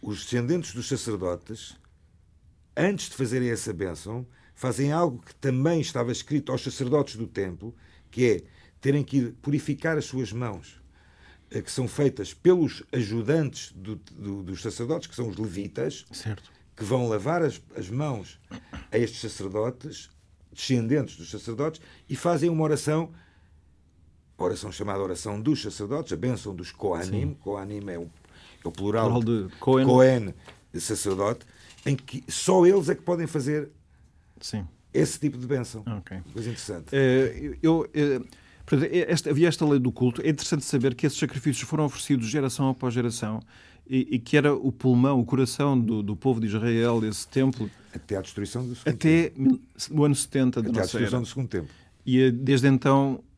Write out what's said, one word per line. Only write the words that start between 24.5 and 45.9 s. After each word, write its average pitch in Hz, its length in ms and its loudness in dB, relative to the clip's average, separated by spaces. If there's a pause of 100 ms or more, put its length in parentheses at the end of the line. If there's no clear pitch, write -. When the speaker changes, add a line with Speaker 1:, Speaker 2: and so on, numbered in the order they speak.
Speaker 1:
chamada 98 280 -6
oração 98 420 -4
dos 123 200 0
sacerdotes, 107 520 -6
a - 20 -4
bênção 104 400 -4
dos 82 160 -12
Kohanim. 92 580 -2
Speaker 2:
Sim. - 120 -10
Speaker 1:
Kohanim 101 480 -8
é 87 100 -8
o, 85 100 -10 (540)
é - 40 -6
o 82 40 -8
plural 107 400 0
Speaker 2:
Plural 117 120 2
Speaker 1:
de 110 240 0
Speaker 2:
de - 120 -14
Cohen. 131 260 4
Speaker 1:
Cohen, 127 480 6 (460)
sacerdote, 101 680 -2 (400)
em 139 100 2
que - 320 -10
só - 380 4
eles 180 240 6
é - 60 0
que - 80 -16
podem 170 240 -2
fazer 147 420 -2 (720)
Speaker 2:
Sim. 101 240 -6 (280)
Speaker 1:
esse - 260 0
tipo 135 180 -4
de 123 100 -10
bênção. 127 400 -4
Speaker 2:
Ok. 98 300 -10 (160)
Speaker 1:
Coisa 110 160 -8
interessante. 95 420 -10
Speaker 2:
Eh, 135 720 4
eu, 160 320 4
eu, 147 220 2
eh, 123 60 -4 (440)
portanto, 147 260 2
é, 170 200 2
esta, 165 200 0
havia 156 160 6
esta 160 180 2
lei 143 140 6
do 127 120 2
culto. 123 300 0
É - 80 2
interessante 147 360 0
saber 131 300 2
que 139 120 -4
esses 135 100 -2
sacrifícios 135 500 -2
foram 151 180 0
oferecidos 135 420 0
geração 135 420 0
após 127 240 -2
geração 113 460 -2 (500)
e, 131 220 2
e 131 80 2
que 117 180 2
era 147 160 6
o 135 180 0
pulmão, 131 480 4
o 117 60 2
coração 135 540 2
do, 110 240 0